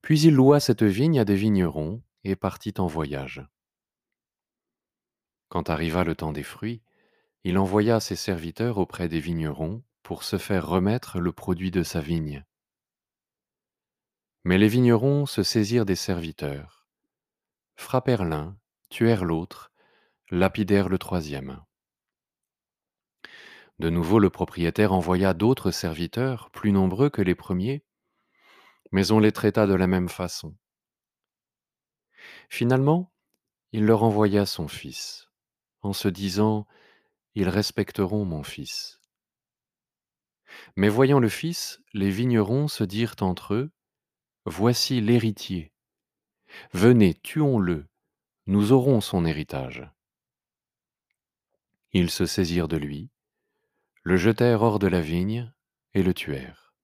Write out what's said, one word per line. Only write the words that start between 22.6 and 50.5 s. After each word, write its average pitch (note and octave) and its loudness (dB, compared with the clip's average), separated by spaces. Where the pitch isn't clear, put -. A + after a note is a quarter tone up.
De E2 -2
nouveau, E2+ 2
le G2 4
propriétaire F2 -2
envoya F2+ 2
d'autres G2+ 0
serviteurs, F#2 -6
plus - -2
nombreux G2 2
que A2 -2
les F2+ 2
premiers, G2+ -6
mais F#2+ 2
on A2 6
les G#2+ 6
traita G#2+ 2
de G2 2
la F#2 2
même F#2 0
façon. - -10
Finalement, C3+ 0
il G#2+ 2
leur A2 6
envoya G#2 4
son D#2+ -8
fils, - -14
en G2+ -6
se - -2
disant, « G2+ 0
Ils F#2 0
respecteront G2+ -2
mon D#2+ -6
fils. » - -14
Mais G2+ 2
voyant C3+ 4
le A2+ 2
fils, - -8
les G2 0
vignerons A#2 0
se - -4
dirent G#2+ -4
entre F#2 -4
eux, « C3+ -4
Voici A#2+ 0
l'héritier. G#2 0
Venez, G#2 6
tuons-le, G2+ -2
nous G#2 2
aurons B2+ 4
son F#2 -2
héritage. » C2+ -6